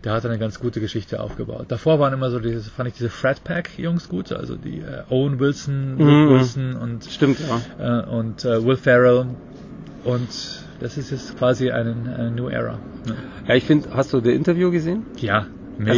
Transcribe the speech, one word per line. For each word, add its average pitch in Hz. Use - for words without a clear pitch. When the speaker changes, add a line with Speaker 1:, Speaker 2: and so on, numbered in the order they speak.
Speaker 1:
Der 107
hat 113
eine 117
ganz 107
gute 120
Geschichte 107
aufgebaut. 113
Davor 147
waren 139
immer 131
so 123
diese, 113
fand 123
ich -
diese 117
Frat -
Pack 175
Jungs 170
gut, 180
also -
die, -
äh, -
Owen 131
Wilson, 139
Luke 151
Speaker 2:
Mhm. 151
Speaker 1:
Wilson 127
und, 117
Speaker 2:
Stimmt, 135
ja. 117
Speaker 1:
äh, -
und, 113
äh, 113
Will 131
Ferrell. 123
Und 123
das 123
ist 131
jetzt -
quasi 123
ein, 117
eine 117
New 120
Era, 117
ne? 113
Speaker 2:
Ja, 123
ich 131
find, 151
hast 135
du 135
The 120
Interview 175
gesehen? 175
Speaker 1:
Ja, 104
mega. 107